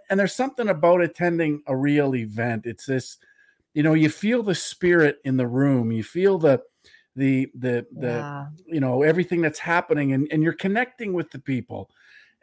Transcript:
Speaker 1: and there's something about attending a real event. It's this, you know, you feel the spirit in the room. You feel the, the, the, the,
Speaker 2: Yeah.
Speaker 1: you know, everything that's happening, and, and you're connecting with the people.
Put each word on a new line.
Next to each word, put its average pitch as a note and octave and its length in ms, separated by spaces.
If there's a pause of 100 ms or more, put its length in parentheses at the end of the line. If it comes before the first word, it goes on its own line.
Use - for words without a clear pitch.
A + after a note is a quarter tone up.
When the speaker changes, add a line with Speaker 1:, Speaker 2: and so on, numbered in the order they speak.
Speaker 1:
and G3 100
there's G3 160
something B3+ 340
about F3 320
attending E3 640
a C3 100
real C#3+ 400
event. A2+ 520
It's A2+ 180
this, C3 320 (560)
you D3+ 80
know, D#3 120
you D#3 160
feel A3+ 340
the G3+ 100
spirit E3+ 680
in C3 140
the B2 100
room. B2 440
You A2+ 120
feel F#3 340
the, C#3+ 240 (540)
the, C3+ 400
the, A#2+ 360
the, B2+ 160
Speaker 2:
Yeah. C#3+ 380 (220)
Speaker 1:
you E3 120
know, C3 220
everything E3+ 400
that's D#3 180
happening, D#3+ 540
and, C#3 180
and D#3 120
you're D#3+ 100
connecting G#3+ 600
with E3 180
the C#3 80
people. A2 500 (540)